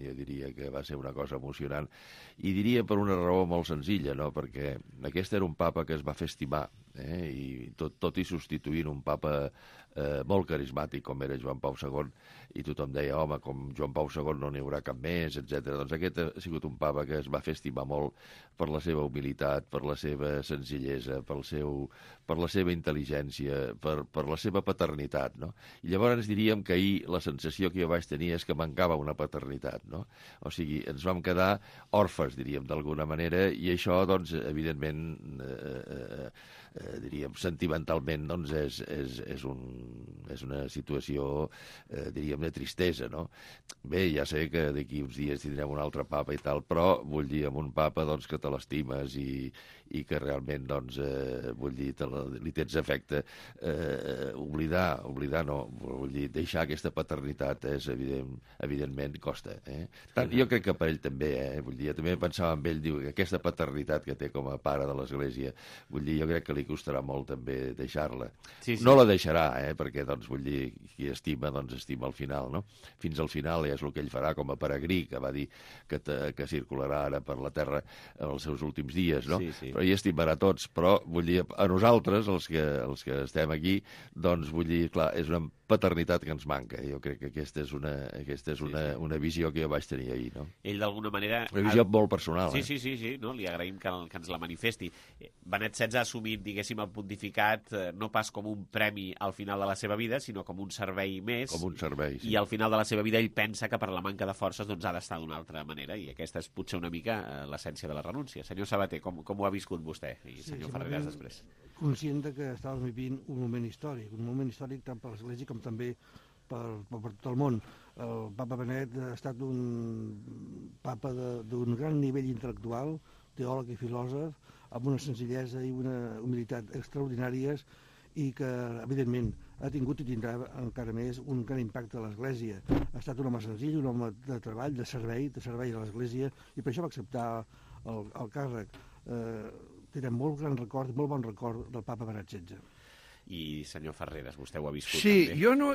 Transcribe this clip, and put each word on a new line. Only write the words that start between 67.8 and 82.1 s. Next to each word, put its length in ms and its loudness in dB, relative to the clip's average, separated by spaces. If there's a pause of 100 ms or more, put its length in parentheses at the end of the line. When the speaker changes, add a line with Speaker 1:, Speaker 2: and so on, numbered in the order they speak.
Speaker 2:
Sí, 160 0
sí. 100 0
Speaker 1:
No 100 12
la 80 12
deixarà, 400 8 (160)
eh? 160 -2
Perquè, 300 -2
doncs, 240 -2
vull 140 -2
dir, 180 0 (320)
qui 160 -2
estima, 400 -2
doncs, 300 -4
estima 260 -4
al 80 -6
final, 380 -4
no? 100 -2 (380)
Fins 180 -2
al 100 0
final, 380 0
i 80 2
és 80 -4
el 80 -2
que 120 -4
ell 100 -6
farà 240 2
com 160 0
a 60 -4
peregrí, 520 2
que 80 -4
va 160 -2
dir 140 -2 (400)
que 100 -2
te, 180 -2 (200)
que 100 -4
circularà 640 0
ara 120 0
per 200 -4
la 100 -4
terra 300 0
en 480 -8
els 180 -4
seus 160 -2
últims 320 -4
dies, 320 6
no? 140 4
Speaker 2:
Sí, 100 -2
sí. 200 -8
Speaker 1:
Però 120 2
ell 120 8
estimarà 440 4
tots, 320 4
però, 240 8 (100)
vull 220 2
dir, 140 6 (160)
a 100 6
nosaltres, 640 8